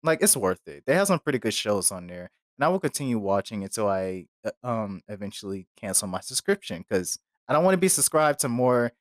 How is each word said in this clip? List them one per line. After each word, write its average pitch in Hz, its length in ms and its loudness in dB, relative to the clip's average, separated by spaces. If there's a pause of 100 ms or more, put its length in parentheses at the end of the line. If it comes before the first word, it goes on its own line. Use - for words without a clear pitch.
Like, 160 180 4
it's 202 140 4
worth 92 320 -2
it. 71 180 -14
They 135 80 4
have 196 140 2
some 180 100 4
pretty 135 220 -2
good 107 120 0
shows 101 380 0
on 90 160 -12
there, 90 240 -14 (260)
and 139 80 -2
I 156 40 4
will 185 100 0
continue 135 400 -2
watching 98 460 -2
until 104 240 -2
I, 95 400 -2 (160)
uh, 107 80 -4 (100)
um, 110 460 -4
eventually 98 580 -10 (100)
cancel 101 300 -4
my 92 140 -6
subscription, - 640 -4
'cause 92 340 -2 (300)
I 120 40 0
don't 151 120 4
wanna 190 140 4
be 185 100 4
subscribed 151 520 2
to 135 80 0
more 123 520 2